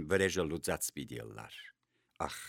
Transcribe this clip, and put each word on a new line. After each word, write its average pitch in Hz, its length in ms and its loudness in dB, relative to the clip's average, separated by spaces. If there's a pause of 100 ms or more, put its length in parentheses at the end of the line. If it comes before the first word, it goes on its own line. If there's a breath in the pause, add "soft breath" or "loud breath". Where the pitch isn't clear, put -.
վրեժը 92 420 4
լուծած 80 460 -2
պիտի 60 360 -8
լար։ - 300 -14 (640)
"Ախ, - 160 -2 (120)